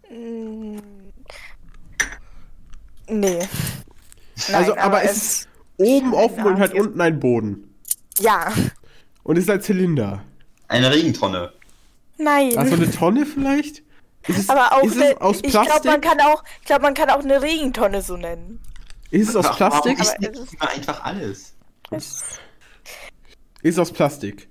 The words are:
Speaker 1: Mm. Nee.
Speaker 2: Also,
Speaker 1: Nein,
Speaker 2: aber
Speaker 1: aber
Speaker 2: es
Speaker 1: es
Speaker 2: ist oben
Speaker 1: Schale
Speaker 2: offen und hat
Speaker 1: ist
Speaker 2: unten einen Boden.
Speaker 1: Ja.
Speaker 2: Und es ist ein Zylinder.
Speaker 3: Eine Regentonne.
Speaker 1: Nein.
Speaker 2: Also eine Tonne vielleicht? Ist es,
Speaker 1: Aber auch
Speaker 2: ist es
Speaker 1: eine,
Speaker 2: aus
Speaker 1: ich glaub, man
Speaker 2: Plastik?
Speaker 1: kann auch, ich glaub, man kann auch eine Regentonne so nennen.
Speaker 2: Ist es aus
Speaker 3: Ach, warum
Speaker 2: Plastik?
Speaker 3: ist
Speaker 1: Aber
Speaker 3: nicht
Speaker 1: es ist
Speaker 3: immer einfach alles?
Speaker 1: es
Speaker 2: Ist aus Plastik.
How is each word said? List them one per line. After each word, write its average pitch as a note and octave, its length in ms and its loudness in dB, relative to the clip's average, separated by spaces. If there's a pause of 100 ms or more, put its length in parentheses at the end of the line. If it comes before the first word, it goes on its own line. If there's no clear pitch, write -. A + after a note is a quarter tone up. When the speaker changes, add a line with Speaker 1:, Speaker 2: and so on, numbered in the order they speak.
Speaker 1:
Mm. A3 680 -12 (2250)
Nee. G3 300 0 (1120)
Speaker 2:
Also, G3 180 2
Speaker 1:
Nein, - 0 -
Speaker 2:
aber - 120 -2
Speaker 1:
aber G3 200 2
Speaker 2:
es F#3+ 80 2
Speaker 1:
es G#3+ 60 -2 (240)
Speaker 2:
ist - 60 -18 (300)
oben C4 340 4
Speaker 1:
Schale G3+ 140 2
Speaker 2:
offen A3+ 200 -2
und G3 140 2
hat G3 140 2
Speaker 1:
ist F#3+ 60 0
Speaker 2:
unten G#3 220 -2
einen E3 180 2
Boden. A2+ 560 -2 (440)
Speaker 1:
Ja. G3 320 2 (720)
Speaker 2:
Und D#3+ 140 0
es F#3 60 2
ist F3+ 60 2
ein G3 120 2
Zylinder. D3 600 -2 (440)
Speaker 3:
Eine B2 240 2
Regentonne. G2+ 600 0 (680)
Speaker 1:
Nein. C#4+ 400 2
Speaker 2:
Also B3+ 180 2
eine E3 140 2
Tonne A3 360 0
vielleicht? C#4 580 -4 (440)
Ist F3+ 120 0
es, G3 100 -2
Speaker 1:
Aber C4 280 4
auch C4+ 60 6
Speaker 2:
ist A3 120 2
es B3 60 2
Speaker 1:
eine, C#4+ 200 4
Speaker 2:
aus G3 220 2
Speaker 1:
ich F3+ 80 0
glaub, A3 160 6
man D4+ 140 4
Speaker 2:
Plastik? D4+ 220 2
Speaker 1:
kann D#4 180 4
auch, D4+ 220 4 (180)
ich - 60 -20
glaub, C#4+ 140 4
man C#4+ 120 2
kann D4+ 160 2
auch C#4 100 4
eine C#4 220 2
Regentonne B3 600 -2
so F#3 160 -8
nennen. F3 440 -10 (480)
Speaker 2:
Ist G#3+ 200 2
es A#3 60 -2
aus F3+ 120 4
Speaker 3:
Ach, G#2 120 -2
warum E3 220 4 (140)
Speaker 2:
Plastik? - 40 -8
Speaker 3:
ist - 120 2
Speaker 1:
Aber - 80 -4
Speaker 3:
nicht G#3 160 -6
Speaker 1:
es B3+ 80 -14
ist - 100 -16
Speaker 3:
immer D3+ 160 -6
einfach C#3+ 340 -8
alles? C3+ 500 -10 (360)
Speaker 1:
es - 340 -12 (1400)
Speaker 2:
Ist E3 160 0
aus E3+ 120 0
Plastik. - 600 -4